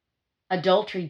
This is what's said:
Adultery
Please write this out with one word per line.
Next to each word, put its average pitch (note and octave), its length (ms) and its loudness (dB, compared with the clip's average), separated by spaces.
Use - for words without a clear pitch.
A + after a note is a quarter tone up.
Adultery F#3 600 0